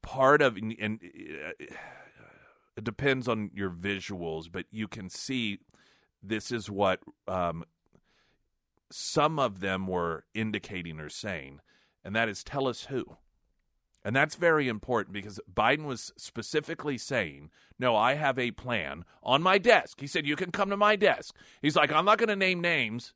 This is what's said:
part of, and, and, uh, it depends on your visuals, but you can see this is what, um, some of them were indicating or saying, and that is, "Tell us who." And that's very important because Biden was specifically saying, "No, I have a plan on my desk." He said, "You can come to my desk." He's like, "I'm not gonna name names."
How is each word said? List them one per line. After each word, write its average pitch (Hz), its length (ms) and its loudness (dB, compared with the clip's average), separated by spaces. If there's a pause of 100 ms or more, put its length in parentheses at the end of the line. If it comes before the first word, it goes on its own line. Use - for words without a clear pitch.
part 135 400 6
of, 123 140 4
and, 110 240 -6
and, 107 240 -4
uh, 76 640 -12 (1120)
it 110 60 -12
depends 127 440 0
on 110 260 -2
your 98 160 -4
visuals, 87 800 -6
but 92 200 -8
you 110 160 -6
can 95 220 -12
see 117 500 -4 (640)
this 104 280 -4
is 107 180 -4
what, 98 320 2 (260)
um, 85 380 -2 (1200)
some 156 480 0
of 107 220 0
them 95 280 -2
were 85 360 -2 (100)
indicating 98 680 -6
or 76 100 -10
saying, 71 500 -10 (440)
and 98 120 -8
that 113 140 2
is, 98 140 -8
"Tell 139 240 -4
us - 180 -4
who." - 320 -8 (840)
And 107 120 -4
that's 147 200 2
very 156 320 4
important 107 460 -2
because 101 260 -8 (120)
Biden 131 340 4
was 131 320 -8
specifically 147 800 -4
saying, 78 540 -4 (260)
"No, 127 180 4
I 117 180 6
have 139 260 0
a 123 120 0
plan 87 520 -6 (180)
on 135 220 4
my 190 140 6
desk." 208 420 4
He 139 80 -10
said, 156 180 -2
"You 147 120 0
can 175 140 -4
come 196 180 -2
to 202 80 -2
my 208 180 6
desk." 185 400 2 (260)
He's 147 140 2
like, 151 160 6
"I'm 160 140 4
not 214 120 6
gonna 220 180 2
name 185 260 0
names." 127 540 -2